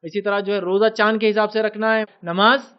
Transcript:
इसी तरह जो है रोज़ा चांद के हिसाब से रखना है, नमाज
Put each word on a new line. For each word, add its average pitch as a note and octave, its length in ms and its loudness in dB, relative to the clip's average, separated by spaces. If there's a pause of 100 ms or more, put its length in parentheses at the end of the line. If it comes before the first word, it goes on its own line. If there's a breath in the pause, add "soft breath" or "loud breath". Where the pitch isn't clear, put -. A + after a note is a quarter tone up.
इसी E3+ 180 -6
तरह G3+ 200 -2
जो G3 120 -4
है G3+ 80 -2
रोज़ा G3 300 2
चांद A3 300 0
के A3 60 2
हिसाब G#3+ 220 0
से A3 120 -2
रखना A3 320 -2
है, A3 120 -2 (180)
नमाज G3+ 380 2 (180)